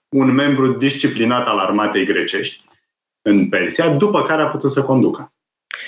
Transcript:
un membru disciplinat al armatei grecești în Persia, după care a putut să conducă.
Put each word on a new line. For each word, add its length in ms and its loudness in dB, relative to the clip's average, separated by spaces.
un 240 2
membru 400 2
disciplinat 760 0
al 100 0
armatei 480 0
grecești 560 -4
în 280 2
Persia, 400 -2
după 340 2
care 180 0
a 60 0
putut 240 -2
să 120 -2
conducă. 500 0